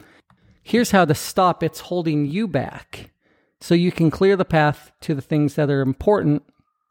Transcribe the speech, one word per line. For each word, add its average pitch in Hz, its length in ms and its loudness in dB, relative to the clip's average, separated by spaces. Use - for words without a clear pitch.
Here's 233 280 0
how 190 140 4
to 147 100 2
stop - 480 -2
it's 160 180 -6
holding 160 460 -4
you 190 220 -4
back, - 640 -10
so - 140 0
you 175 180 2
can 165 180 2
clear 196 260 2
the 180 80 -2
path 151 560 0
to 160 140 -6
the 135 80 -6
things 147 320 0
that 143 160 0
are 139 120 0
important, 147 600 0